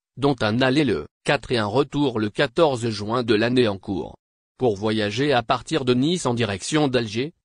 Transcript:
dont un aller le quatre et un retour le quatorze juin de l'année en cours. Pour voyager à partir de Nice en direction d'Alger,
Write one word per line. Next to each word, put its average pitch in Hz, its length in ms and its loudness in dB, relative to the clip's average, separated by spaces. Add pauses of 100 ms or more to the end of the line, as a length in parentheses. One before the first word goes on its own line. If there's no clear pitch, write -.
(160)
dont 135 260 0
un 110 180 0
aller 135 240 2
le 85 240 -2 (160)
quatre - 260 -2
et 123 80 0
un 107 80 0
retour 135 540 0
le 104 100 -2
quatorze 139 580 0
juin 110 360 -2
de 113 100 2
l'année 120 320 4
en 98 120 -2
cours. 71 360 -6 (440)
Pour 113 180 2
voyager 110 560 0
à 120 100 2
partir 139 420 -2
de 127 80 2
Nice 151 320 0
en 123 100 2
direction 117 520 0
d'Alger, 120 460 -2 (120)